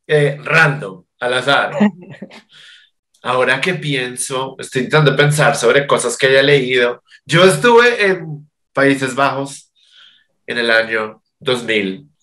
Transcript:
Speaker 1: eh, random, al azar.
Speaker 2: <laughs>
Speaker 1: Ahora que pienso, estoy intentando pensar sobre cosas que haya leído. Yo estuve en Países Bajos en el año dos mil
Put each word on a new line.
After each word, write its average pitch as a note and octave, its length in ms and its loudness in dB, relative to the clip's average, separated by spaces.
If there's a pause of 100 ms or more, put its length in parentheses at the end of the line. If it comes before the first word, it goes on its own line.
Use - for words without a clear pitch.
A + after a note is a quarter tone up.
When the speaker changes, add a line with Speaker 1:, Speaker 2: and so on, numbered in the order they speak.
Speaker 1:
eh, D3 360 0
random, C#3+ 640 -2 (160)
al B2 140 -4
azar. - 420 -2 (720)
Speaker 2:
<laughs> - 720 -20
Speaker 1:
Ahora B2+ 380 0
que F3+ 140 -2
pienso, C3 840 -6
estoy B2+ 240 -6
intentando D3+ 340 2
pensar D3 400 2
sobre C#3 300 2
cosas A#2+ 300 -2
que C3+ 100 0
haya C3+ 160 4
leído. B2+ 600 0 (220)
Yo E3+ 200 4
estuve A#3 640 4
en D#3+ 420 -6 (240)
Países C3+ 420 0
Bajos C#3 580 -4 (720)
en A#2+ 120 -8
el A#2 120 0
año A2 520 -2 (160)
dos B2 260 -4
mil G2+ 420 -4 (160)